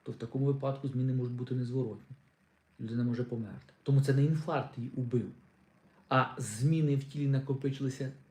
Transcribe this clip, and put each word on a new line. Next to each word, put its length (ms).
то 100
в 40
такому 280
випадку 440
зміни 260
можуть 200
бути 200
незворотні. 640
Людина 240
може 200
померти. 480
Тому 200
це 120
не 100
інфаркт 540
її 120
убив, 420
а 300
зміни 580
в 80
тілі 240
накопичилися 840